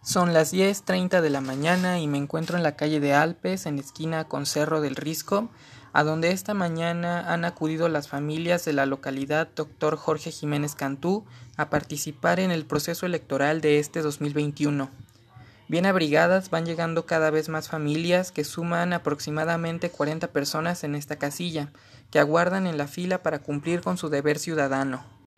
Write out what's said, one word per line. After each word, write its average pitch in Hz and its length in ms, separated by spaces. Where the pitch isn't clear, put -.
Son 175 260
las 160 200
diez 190 320
treinta 185 360
de 156 100
la 139 100
mañana 170 580
y 156 80
me 143 100
encuentro 160 400
en 175 60
la 147 140
calle 151 240
de 143 120
Alpes, 170 540
en 143 140
esquina 160 480
con 143 180
Cerro 151 340
del 135 140
Risco, 160 540
a 147 120
donde 160 260
esta 190 240
mañana 170 760
han 170 120
acudido 160 440
las 147 180
familias 160 580
de 156 80
la 139 140
localidad 139 680
Doctor 156 400
Jorge 156 340
Jiménez 147 460
Cantú 147 480
a 151 140
participar 151 680
en 185 140
el 156 140
proceso 160 380
electoral 156 560
de 147 200
este 156 200
dos 147 200
mil 147 120
veintiuno. 147 600
Bien 175 200
abrigadas 175 640
van 165 160
llegando 165 380
cada 156 280
vez 156 160
más 156 200
familias 165 600
que - 140
suman 170 480
aproximadamente 165 1000
cuarenta 160 380
personas 160 560
en 147 100
esta 147 220
casilla, 147 560
que 151 80
aguardan 175 480
en 156 100
la 143 80
fila 180 380
para 156 160
cumplir 156 400
con 180 180
su 160 100
deber 147 300
ciudadano. 135 800